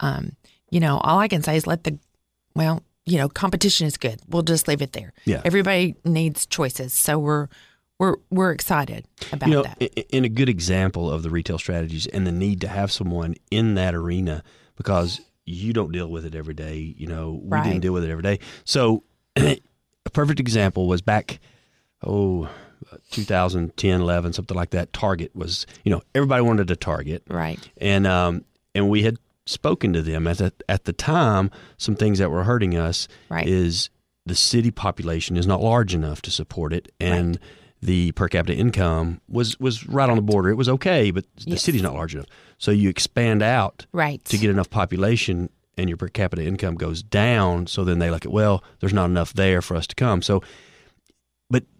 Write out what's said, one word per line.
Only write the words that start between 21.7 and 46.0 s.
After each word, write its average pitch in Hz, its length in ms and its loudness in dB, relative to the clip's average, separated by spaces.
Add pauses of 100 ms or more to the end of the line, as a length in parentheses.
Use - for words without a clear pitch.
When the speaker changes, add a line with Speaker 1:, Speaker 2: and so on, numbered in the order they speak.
Speaker 2:
oh, 92 440 0 (640)
two 104 140 -6
thousand 90 520 0
ten, 92 240 2
eleven, 87 320 0
something 92 240 -6
like 87 140 -4
that. 87 220 -4
Target 90 420 -4
was, - 320 -8 (180)
you 104 60 2
know, 85 100 0 (140)
everybody 135 280 2
wanted 104 280 2
a 85 60 0
Target. 78 520 -6
Speaker 1:
Right. 80 300 -4 (200)
Speaker 2:
And, 98 280 2
um, 90 380 2 (300)
and 101 140 2
we 104 140 4
had 117 160 2 (280)
spoken 151 460 0
to 82 100 2
them 80 240 -2
at 95 120 0
the, 92 140 0 (160)
at 95 160 0
the - 80 -4
time, 107 580 2 (260)
some 104 200 -2
things 104 220 2
that 90 120 2
were 87 140 0
hurting 104 320 2
us 82 320 -2 (200)
Speaker 1:
Right. 82 180 -2
Speaker 2:
is 87 440 0 (340)
the 92 120 -4
city 117 340 2
population 85 680 -4
is 87 100 2
not 95 140 2
large 110 340 2
enough 78 280 -2
to - 80 -8
support - 420 -4
it. - 180 -6 (100)
And 87 360 0
Speaker 1:
Right. - 40 -8 (420)
Speaker 2:
the 87 300 2
per 90 160 0
capita 87 280 0
income 85 720 0
was, 113 300 -2
was 120 300 -4
right 135 200 2
on 117 80 4
the 107 60 2
border. 101 280 2
It 110 60 2
was 127 120 2
okay, 131 420 2
but 90 140 -2 (120)
the - 160 -10
Speaker 1:
Yes. - 100 -4
Speaker 2:
city's 135 200 2
not 69 120 -2
large 80 200 -6
enough. 71 120 -10 (320)
So - 120 0
you 104 180 4
expand 107 540 2
out 110 500 0
Speaker 1:
Right. 151 340 -2
Speaker 2:
to 104 120 0
get 107 120 2
enough 95 200 2
population 95 800 0 (260)
and 90 120 0
your 85 80 -2
per 87 120 -6